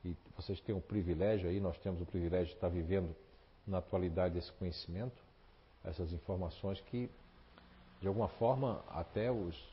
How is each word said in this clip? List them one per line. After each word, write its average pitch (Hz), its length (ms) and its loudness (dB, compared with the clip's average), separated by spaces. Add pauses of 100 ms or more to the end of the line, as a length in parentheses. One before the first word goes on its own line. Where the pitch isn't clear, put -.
E 87 120 -2 (180)
vocês 92 260 -4
têm 110 140 0
o 92 60 2
privilégio 90 680 2
aí, 98 120 2
nós 87 180 0
temos 90 220 -2
o 87 60 -2
privilégio 87 400 2
de - 80 -10
estar 92 140 0
vivendo 85 460 2 (520)
na 95 120 0
atualidade 90 600 2
esse - 160 -6
conhecimento, 92 680 -6 (640)
essas 85 280 -4
informações 92 680 -2
que, 123 280 -4 (920)
de 95 80 2
alguma 101 180 4
forma, 123 640 2
até 107 420 0
os 92 260 0 (160)